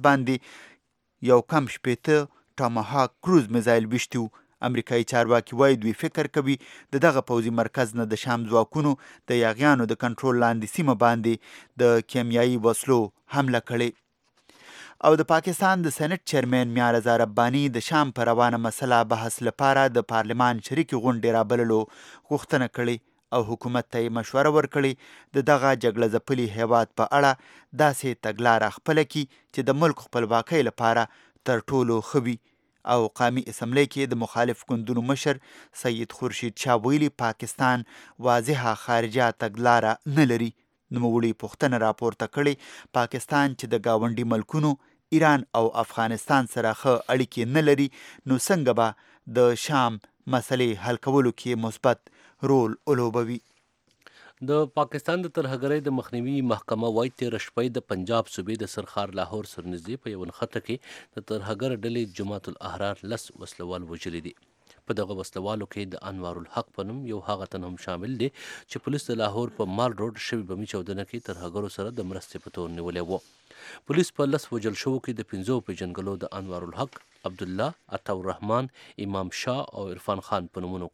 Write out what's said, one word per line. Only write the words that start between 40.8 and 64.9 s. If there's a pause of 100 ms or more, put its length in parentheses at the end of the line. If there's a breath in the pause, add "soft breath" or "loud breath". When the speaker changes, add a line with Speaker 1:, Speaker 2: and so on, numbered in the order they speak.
Speaker 1:
نوموړي (120)
پوښتنه
راپورته
کړې، (480 loud breath)
پاکستان
چې
د
ګاونډي
ملکونو (360 soft breath)
ایران (100)
او (200)
افغانستان
سره
ښه (200)
اړیکې (140)
نه
لري، (360 loud breath)
نو
څنګه (100)
به (400 soft breath)
د
شام (300)
مسلې
حل
کولو
کې
مثبت (380 soft breath)
رول (200)
ولوبوي؟ (1120 loud breath)
Speaker 2:
د (140)
پاکستان
د
ترهګرۍ
د
مخنیوي (140)
محکمه
وایي،
تېره
شپه
د
پنجاب
صوبې
د
سرخار
لاهور
سره (100)
نږدې
په
یوه
نښته
کې (440 loud breath)
د
ترهګر (140)
ډلې
جماعت
الاحرار
لس (200)
وسلوال
وژلي
دي. (540 soft breath)
په